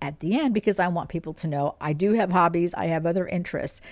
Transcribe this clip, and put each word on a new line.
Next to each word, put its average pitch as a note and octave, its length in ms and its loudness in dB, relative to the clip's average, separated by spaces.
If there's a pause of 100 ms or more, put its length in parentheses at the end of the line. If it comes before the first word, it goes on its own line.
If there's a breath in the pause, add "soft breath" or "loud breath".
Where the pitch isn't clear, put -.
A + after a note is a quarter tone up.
at D3 180 -8
the G3 180 0
end C#4+ 140 2
because G3+ 260 2
I F3+ 100 2
want E3+ 200 -2
people E3 260 -6
to - 140 -6
know C#3+ 320 -2
I D3+ 140 -2
do G3 200 2
have G3 180 2
hobbies, E3+ 420 4
I - 120 -2
have D#3+ 200 0
other F3 200 0
interests, - 540 -4 (120)